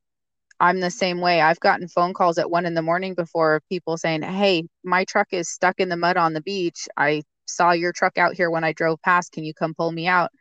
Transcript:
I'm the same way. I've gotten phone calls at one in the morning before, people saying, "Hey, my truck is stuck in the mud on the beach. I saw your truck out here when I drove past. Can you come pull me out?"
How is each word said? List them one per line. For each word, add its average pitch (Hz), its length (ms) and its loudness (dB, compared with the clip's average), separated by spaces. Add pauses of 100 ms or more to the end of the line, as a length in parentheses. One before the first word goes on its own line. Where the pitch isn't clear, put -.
(600)
I'm 180 180 4
the 180 120 -2
same 175 300 -2
way. 175 200 4
I've 160 180 4
gotten 185 300 0
phone 180 240 0
calls 175 240 2
at 170 140 -2
one 175 140 0
in 170 100 -4
the 165 80 0
morning 180 320 -2
before, 160 520 0
people 165 300 -6
saying, 160 240 -2
"Hey, 190 420 0 (200)
my 180 220 0
truck 208 260 -2
is 170 180 -4
stuck - 300 0
in 185 100 0
the 170 80 -2
mud 175 200 2
on 165 160 2
the 156 80 -4
beach. 185 460 -6 (100)
I 151 260 0 (240)
saw 175 240 2
your 175 200 0
truck - 260 -2
out 175 180 2
here 175 160 0
when 165 120 -2
I 160 100 0
drove 160 280 0
past. 180 320 0
Can 160 100 -8
you 156 100 -8
come 160 200 -4
pull 170 180 -2
me 165 160 -4
out?" 180 340 2